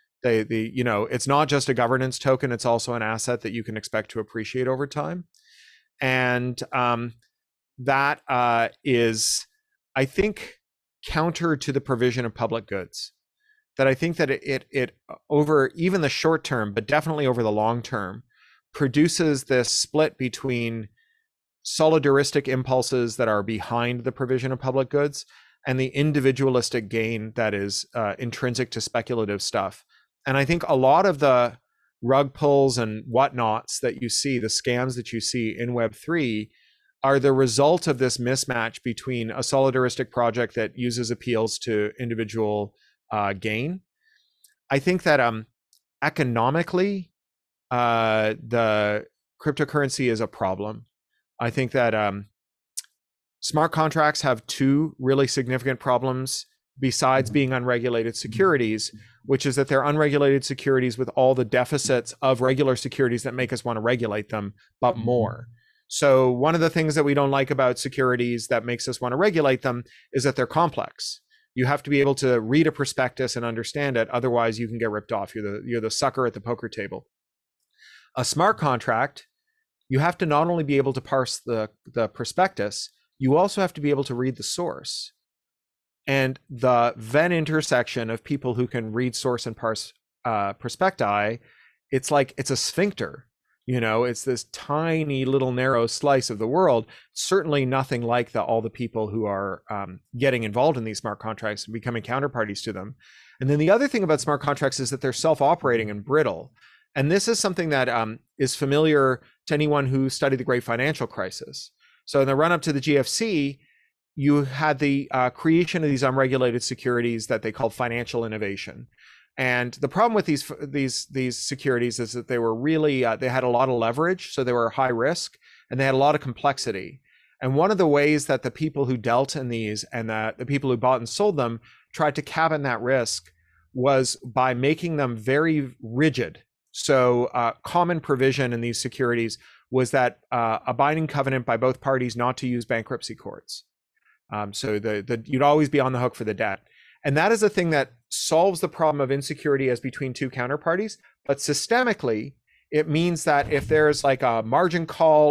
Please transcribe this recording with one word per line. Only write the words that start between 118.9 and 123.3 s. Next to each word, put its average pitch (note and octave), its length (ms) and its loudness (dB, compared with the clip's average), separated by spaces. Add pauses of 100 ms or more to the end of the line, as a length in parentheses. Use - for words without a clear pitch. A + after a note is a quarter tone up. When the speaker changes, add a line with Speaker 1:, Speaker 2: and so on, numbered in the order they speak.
Speaker 1:
And B2 360 -2
the C3+ 140 -4
problem A3 260 2
with G3+ 100 2
these, C#3+ 260 -4 (120)
these, C3+ 480 -4
these B2+ 260 -4
securities B2 640 -2
is A2+ 140 -6
that A#2+ 120 -8
they B2 120 -2
were A2+ 160 0
really, D3 500 2
uh, A2+ 120 0
they B2+ 120 -2
had B2+ 160 0